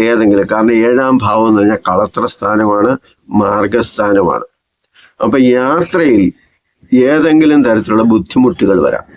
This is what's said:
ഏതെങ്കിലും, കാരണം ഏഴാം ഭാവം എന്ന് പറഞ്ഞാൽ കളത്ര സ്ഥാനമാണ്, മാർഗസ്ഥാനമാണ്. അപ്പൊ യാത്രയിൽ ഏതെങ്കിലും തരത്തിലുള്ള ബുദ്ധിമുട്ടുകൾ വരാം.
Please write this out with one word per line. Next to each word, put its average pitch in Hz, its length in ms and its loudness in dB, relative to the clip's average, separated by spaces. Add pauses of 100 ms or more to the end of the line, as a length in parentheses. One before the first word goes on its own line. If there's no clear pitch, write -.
ഏതെങ്കിലും, 107 480 0
കാരണം 110 240 0 (120)
ഏഴാം 131 340 0
ഭാവം 110 280 0
എന്ന് 107 120 2
പറഞ്ഞാൽ 104 260 0
കളത്ര 101 380 -4
സ്ഥാനമാണ്, 107 680 -2 (380)
മാർഗസ്ഥാനമാണ്. 101 1160 -2 (760)
അപ്പൊ 117 140 0
യാത്രയിൽ 131 840 0 (800)
ഏതെങ്കിലും 151 600 2
തരത്തിലുള്ള 110 400 0
ബുദ്ധിമുട്ടുകൾ 113 840 0
വരാം. - 200 -4 (120)